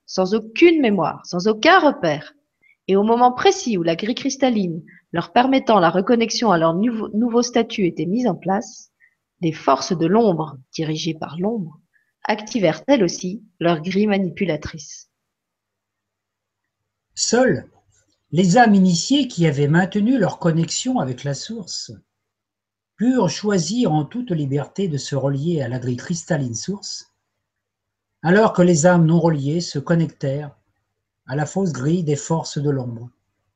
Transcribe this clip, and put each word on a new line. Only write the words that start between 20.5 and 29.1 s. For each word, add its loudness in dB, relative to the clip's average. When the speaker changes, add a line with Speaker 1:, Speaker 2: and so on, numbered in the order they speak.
Speaker 2:
avec -8
la -4
source -12
purent 2
choisir 0
en 0
toute -10
liberté -4
de -4
se -6
relier -2
à -4
la -6
grille -4
cristalline -6
source, -12
alors 4
que 2
les 4
âmes 6
non 4